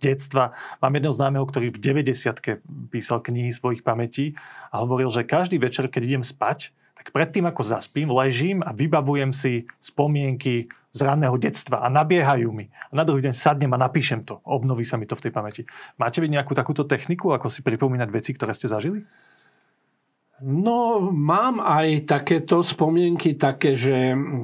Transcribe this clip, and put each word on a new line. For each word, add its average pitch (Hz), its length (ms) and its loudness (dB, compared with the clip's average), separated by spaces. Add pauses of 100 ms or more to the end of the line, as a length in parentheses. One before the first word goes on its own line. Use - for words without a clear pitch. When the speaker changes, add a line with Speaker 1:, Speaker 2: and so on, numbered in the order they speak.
Speaker 1:
detstva. 135 560 0 (240)
Mám 139 160 2
jedného 139 160 0
známeho, 139 320 0
ktorý 123 240 -2
v 113 80 -10
deväťdesiatke 127 800 -2 (320)
písal 117 320 -4
knihy 120 320 -4
svojich 120 320 -4
pamätí 120 480 -2 (400)
a 107 80 -4
hovoril, 127 320 0
že 120 80 2
každý 165 400 0
večer, 131 240 0
keď 127 160 -4
idem 127 240 -2
spať, - 480 -6 (380)
Predtým, 156 320 2
ako 170 220 -2
zaspím, 139 420 -2
ležím 135 560 2
a - 80 -6
vybavujem 143 640 0
si 120 400 -2
spomienky 135 920 -2 (240)
z - 80 -6
ranného 139 340 2
detstva 127 460 -2
a 123 80 0
nabiehajú 143 640 4
mi. 104 160 -10
A - 240 -18
na 147 80 4
druhý 151 240 2
deň 127 80 0
sadnem 143 400 2
a 127 80 2
napíšem 131 400 0
to. - 240 -12
Obnoví 123 400 0
sa - 80 -4
mi 113 100 -4
to 113 140 -6
v - 80 -8
tej 113 80 -4
pamäti. 107 280 -6 (360)
Máte 120 240 0
vy 156 80 2
nejakú 143 240 0
takúto 139 320 0
techniku, 165 480 0
ako 120 160 -2
si - 160 -12
pripomínať 123 420 2
veci, 107 220 -4
ktoré 113 240 -4
ste 117 160 -6
zažili? 170 320 -2 (1400)
Speaker 2:
No, 226 560 2 (160)
mám 190 480 2
aj 156 480 2
takéto 160 520 4
spomienky, 170 760 2
také, 139 360 2
že, 127 400 2 (300)